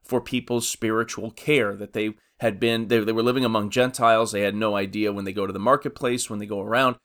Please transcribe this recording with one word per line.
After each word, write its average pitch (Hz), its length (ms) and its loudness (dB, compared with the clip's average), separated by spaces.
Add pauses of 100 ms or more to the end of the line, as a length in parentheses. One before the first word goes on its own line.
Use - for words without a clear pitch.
for 123 200 -2
people's 120 480 -2
spiritual 110 600 -4
care, 117 440 0
that 101 160 -12
they 107 220 -2 (260)
had 107 180 0
been, 113 300 2
they, 117 120 4
they 107 120 0
were 113 100 0
living 123 220 2
among 110 260 0
Gentiles. 117 600 2
They 104 120 0
had 101 120 0
no 104 220 0
idea 101 340 0
when 101 140 -6
they 98 80 -6
go 98 120 -2
to 95 60 -4
the 98 80 -8
marketplace, 127 720 0
when 107 100 -8
they 104 60 -8
go 101 160 -6
around, 120 440 2